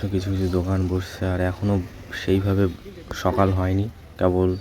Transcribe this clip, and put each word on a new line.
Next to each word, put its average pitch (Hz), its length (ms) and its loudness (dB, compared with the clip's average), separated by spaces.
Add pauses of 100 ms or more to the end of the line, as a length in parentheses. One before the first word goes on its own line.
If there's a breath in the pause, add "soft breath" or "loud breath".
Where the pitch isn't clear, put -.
কিছু 98 260 -2
কিছু 95 200 0
দোকান 92 360 0
বসছে, 92 380 -4
আর 90 160 0
এখনও 92 400 0 (440)
সেইভাবে 98 420 4 (460)
সকাল 95 380 2
হয়নি, 95 380 0 (300)
কেবল 92 420 4